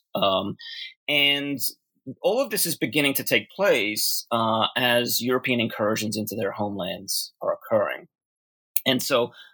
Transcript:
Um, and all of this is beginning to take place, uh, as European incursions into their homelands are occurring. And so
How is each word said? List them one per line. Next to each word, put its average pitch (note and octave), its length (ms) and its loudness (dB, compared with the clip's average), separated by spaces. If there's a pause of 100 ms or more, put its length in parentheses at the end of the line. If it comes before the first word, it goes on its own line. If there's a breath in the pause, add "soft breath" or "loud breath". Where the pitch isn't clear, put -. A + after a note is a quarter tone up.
(140)
Um, G2 420 0 (540 loud breath)
and C#3+ 500 2 (640)
all G3 180 2
of B3 120 0
this - 140 0
is D#3+ 120 -2
beginning C#3+ 380 2
to C3 100 -2
take A2 240 0
place, A#2 840 0
uh, A2+ 360 2 (100)
as A#2+ 440 2
European B2+ 380 0
incursions A2 560 -2
into G#2 220 -4
their G2+ 140 -4
homelands G2 880 -6
are - 120 -2
occurring. F2 540 -2 (760)
And C3 180 0
so A#2+ 300 0 (200 loud breath)